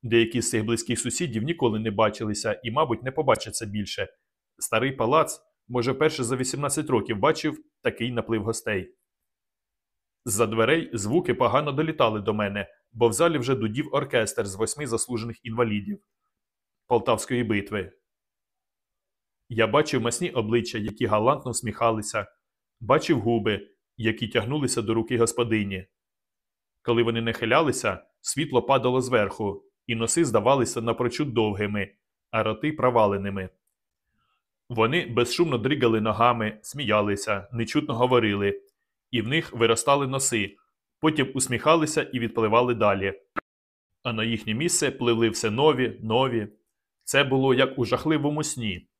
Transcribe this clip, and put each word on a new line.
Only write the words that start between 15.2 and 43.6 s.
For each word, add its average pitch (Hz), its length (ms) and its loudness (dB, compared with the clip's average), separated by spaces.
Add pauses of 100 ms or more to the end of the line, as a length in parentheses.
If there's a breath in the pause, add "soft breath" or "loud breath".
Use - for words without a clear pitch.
інвалідів 104 560 -2 (840)
Полтавської 120 580 0
битви. 101 480 -4 (1600)
Я 113 180 4
бачив 139 360 2
масні 120 280 -2
обличчя, 117 480 0
які 107 280 -4
галантно 120 440 2
всміхалися, 110 760 -2 (540)
бачив 139 400 2
губи, 110 480 0 (280)
які 110 320 -2
тягнулися 123 540 -2
до 107 120 0
руки 113 240 0
господині. 110 680 0 (960)
Коли 117 200 2
вони 113 180 0
нахилялися, 117 880 0 (140)
світло 135 420 0
падало 127 380 2
зверху, 104 640 -2 (220)
і 117 80 -4
носи 113 300 0
здавалися 117 560 2
напрочуд 120 540 -2
довгими, 104 600 -2 (360)
а 110 120 0
роти 110 300 -2
проваленими. 101 760 2 (1200)
Вони 120 380 2
безшумно 120 520 0
дригали 113 420 2
ногами, 110 600 2
сміялися, 104 880 -2
нечутно 123 420 -2
говорили, 107 680 2 (480)
і 117 120 -2
в 107 60 -4
них 160 240 -2
виростали 117 540 2
носи, 123 500 -2 (440)
потім 151 340 0
усміхалися 151 680 0
і - 160 -6
відпливали 113 560 2
далі. 98 480 0 (800)